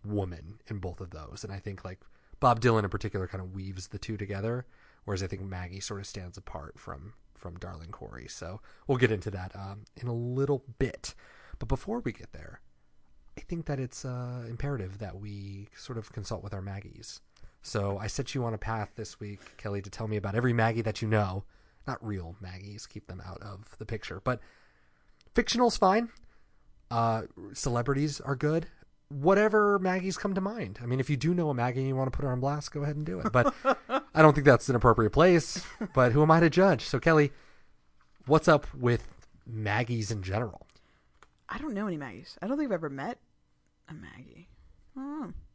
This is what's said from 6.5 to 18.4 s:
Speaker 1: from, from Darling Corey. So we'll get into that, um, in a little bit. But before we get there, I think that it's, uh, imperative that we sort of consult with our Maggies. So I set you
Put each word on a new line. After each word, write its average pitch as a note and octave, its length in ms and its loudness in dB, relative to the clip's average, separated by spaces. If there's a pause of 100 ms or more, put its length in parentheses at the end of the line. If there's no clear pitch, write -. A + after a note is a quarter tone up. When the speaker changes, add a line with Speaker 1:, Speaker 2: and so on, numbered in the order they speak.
Speaker 1:
from, F2 360 -14 (200)
from F2 240 -14
Darling E2+ 340 -12
Corey. - 340 -14
So F#2 340 -12 (260)
we'll C3 120 2
get A#2+ 140 4
into G2+ 180 -4
that, F#2 240 -10
um, G2 300 -14 (120)
in A#2+ 120 -8
a A#2+ 60 -4
little B2+ 500 -2 (140)
bit. - 360 -4 (440)
But A2+ 100 -8
before G3+ 320 0
we B2 120 -4
get - 200 -16
there, - 280 -16 (760)
I - 60 -14
think E3+ 240 -6
that C#3 120 -4
it's, B2+ 260 -8
uh, B2 440 -8
imperative A#2 500 -4
that G2 220 -10
we G2+ 560 -10
sort A#2 220 -10
of - 140 -12
consult G2 300 -6
with G2 120 -10
our F#2+ 80 -8
Maggies. - 580 -12 (420)
So G2+ 360 -2
I G#2+ 80 -6
set - 280 -6
you C3 100 -2